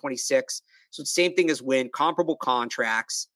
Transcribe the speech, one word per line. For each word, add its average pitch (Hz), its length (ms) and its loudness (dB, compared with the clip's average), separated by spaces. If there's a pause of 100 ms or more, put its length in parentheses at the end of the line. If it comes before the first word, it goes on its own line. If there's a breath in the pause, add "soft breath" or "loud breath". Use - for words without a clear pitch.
twenty-six. 131 600 -2 (280 soft breath)
So - 120 -12
it's - 100 -4
same 180 220 2
thing 175 160 4
as 135 100 0
Wynn, 131 320 0
comparable 160 440 0
contracts. 120 1000 -2